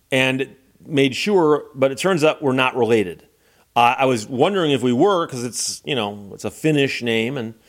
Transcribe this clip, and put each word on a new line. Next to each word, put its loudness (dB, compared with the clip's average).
and -2
made 0
sure, 2
but 0
it -8
turns 0
out 0
we're 0
not 0
related. 0
Uh, 4
I 0
was 0
wondering 0
if 0
we 2
were, 2
'cause -10
it's, -8
you -6
know, -8
it's -18
a -4
Finnish -2
name, -2
and, -10